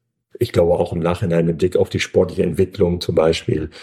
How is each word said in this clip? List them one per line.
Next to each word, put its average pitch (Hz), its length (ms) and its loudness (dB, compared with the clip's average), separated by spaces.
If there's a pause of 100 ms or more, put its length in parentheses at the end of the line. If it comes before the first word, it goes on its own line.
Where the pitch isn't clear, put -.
(380)
Ich - 140 -2
glaube 87 220 4
auch 87 180 0
im 87 60 -4
Nachhinein 85 480 0
mit 82 100 0
Blick 90 200 0
auf 95 120 0
die 95 120 -4
sportliche 92 420 0
Entwicklung 87 580 0
zum 90 140 -4
Beispiel 80 560 0 (120)